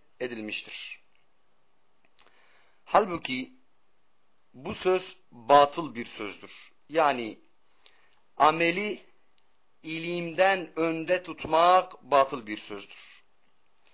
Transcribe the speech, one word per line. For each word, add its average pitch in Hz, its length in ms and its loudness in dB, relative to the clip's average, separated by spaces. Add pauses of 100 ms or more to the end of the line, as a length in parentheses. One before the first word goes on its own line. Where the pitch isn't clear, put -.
(200)
edilmiştir. 113 800 -10 (1900)
Halbuki 170 680 0 (1000)
bu 156 220 -12
söz 185 400 -2 (160)
batıl 143 640 4
bir 117 100 -8
sözdür. - 680 -14 (180)
Yani 135 480 0 (1000)
ameli 170 640 2 (840)
ilimden 170 920 -2
önde 165 480 -2
tutmak 170 800 2
batıl 135 440 2
bir 107 100 -8
sözdür. - 680 -18 (720)